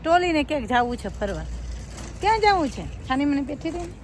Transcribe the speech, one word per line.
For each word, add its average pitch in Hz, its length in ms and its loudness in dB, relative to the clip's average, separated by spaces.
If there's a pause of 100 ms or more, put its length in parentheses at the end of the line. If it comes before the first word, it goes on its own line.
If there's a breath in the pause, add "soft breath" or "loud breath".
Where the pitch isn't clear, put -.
ટોલીને 330 400 4
ક્યાંક 269 260 -2
જાવું 240 280 2
છે 202 120 -6 (100)
ફરવા. 165 260 -4 (760)
ક્યાં 440 180 4
જાવું 381 300 6
છે? 202 140 -8 (260)
છાની 277 160 2
મને 285 160 2
બેઠી 294 280 -6
રહે 349 100 -6
ને. 339 140 -8 (100)